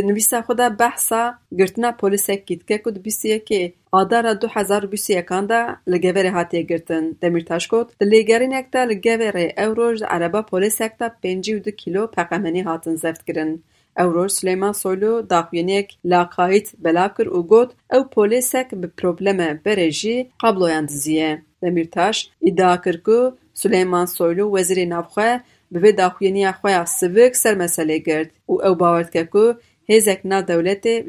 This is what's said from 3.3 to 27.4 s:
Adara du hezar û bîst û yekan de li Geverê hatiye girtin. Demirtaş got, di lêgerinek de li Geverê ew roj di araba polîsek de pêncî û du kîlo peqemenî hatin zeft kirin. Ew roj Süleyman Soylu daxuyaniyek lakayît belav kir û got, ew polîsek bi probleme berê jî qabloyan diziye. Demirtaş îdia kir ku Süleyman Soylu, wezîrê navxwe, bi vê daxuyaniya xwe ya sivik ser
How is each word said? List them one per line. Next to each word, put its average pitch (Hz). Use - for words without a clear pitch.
Adara 220
du 226
hezar 202
û 196
bîst 208
û -
yekan 185
de 226
li 180
Geverê 185
hatiye 175
girtin. 165
Demirtaş 170
got, 233
di 202
lêgerinek 226
de 254
li 214
Geverê 214
ew 220
roj 233
di 214
araba 170
polîsek 214
de 240
pêncî 185
û 202
du 208
kîlo 202
peqemenî 175
hatin 165
zeft 160
kirin. 160
Ew 180
roj 180
Süleyman 185
Soylu 202
daxuyaniyek 180
lakayît 180
belav 170
kir 226
û 175
got, 233
ew 262
polîsek 247
bi 180
probleme 175
berê 190
jî 233
qabloyan 170
diziye. 156
Demirtaş 175
îdia 180
kir 170
ku 240
Süleyman 185
Soylu, 175
wezîrê 185
navxwe, 175
bi 175
vê 202
daxuyaniya 190
xwe 196
ya 175
sivik 220
ser 220